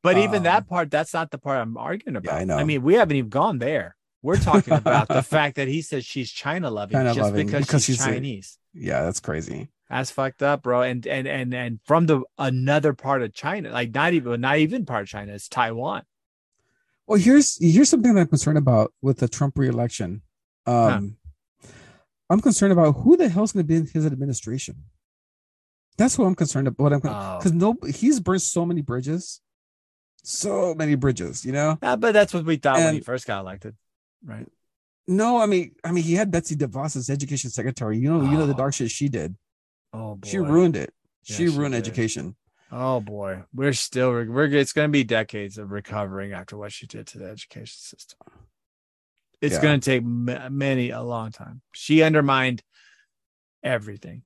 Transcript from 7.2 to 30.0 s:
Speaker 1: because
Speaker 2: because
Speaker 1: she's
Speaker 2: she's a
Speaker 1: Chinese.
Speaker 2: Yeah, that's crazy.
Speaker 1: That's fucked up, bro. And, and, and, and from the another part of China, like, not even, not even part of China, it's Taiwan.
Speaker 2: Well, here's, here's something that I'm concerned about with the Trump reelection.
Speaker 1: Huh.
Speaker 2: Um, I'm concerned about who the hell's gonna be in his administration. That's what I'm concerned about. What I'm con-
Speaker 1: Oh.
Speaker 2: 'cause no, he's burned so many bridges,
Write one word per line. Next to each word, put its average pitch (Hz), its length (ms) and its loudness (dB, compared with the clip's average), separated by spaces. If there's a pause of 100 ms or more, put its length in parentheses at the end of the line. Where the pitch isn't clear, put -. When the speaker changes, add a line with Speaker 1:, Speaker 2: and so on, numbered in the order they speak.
Speaker 1:
because 139 180 0
Speaker 2:
because 147 180 2
Speaker 1:
she's 127 140 0
Speaker 2:
she's 127 80 -2
a 131 80 0
Speaker 1:
Chinese. 123 440 -8 (160)
Speaker 2:
Yeah, 73 280 -4
that's 85 180 -4
crazy. - 500 -8 (200)
Speaker 1:
That's 127 220 -4
fucked 135 300 -6
up, 143 220 0
bro. 123 200 0
And, 123 220 -4
and, 135 220 -4
and, 131 260 -4
and 120 320 -8
from 165 200 4
the 151 160 2 (160)
another 135 560 0
part 135 280 -2
of 110 120 -6
China, 175 380 -8
like, 120 220 -6
not 156 200 2
even, 120 260 -2
not 135 200 2
even 175 260 0
part 113 180 -4
of 98 60 -12
China, 101 240 -12
it's - 160 -16
Taiwan. 123 540 -4 (1000)
Speaker 2:
Well, 208 140 4
here's, 262 400 6
here's 175 300 8
something 233 240 6
that 196 80 6
I'm 160 60 4
concerned 151 300 2
about 120 440 4
with 135 160 2
the 127 100 0
Trump 139 300 -2
reelection. 117 640 -2 (440)
Speaker 1:
Huh. 117 300 4
Speaker 2:
Um, 101 220 -4 (1120)
I'm 226 100 4
concerned 202 320 4
about 160 220 6
who 302 240 6
the 339 100 4
hell's 202 240 0
gonna 180 140 0
be 156 100 2
in 165 100 2
his 156 200 -2
administration. 135 800 -6 (1120)
That's 240 200 2
what 240 80 4
I'm 185 100 4
concerned 135 340 0
about. - 120 -4
What 143 120 4
I'm 139 80 0
con- 143 120 -4
Speaker 1:
Oh. - 300 -8
Speaker 2:
'cause 180 80 4
no, 196 240 2 (180)
he's 254 280 2
burned 185 200 0
so 170 240 -2
many 170 160 -2
bridges, 131 600 -6 (840)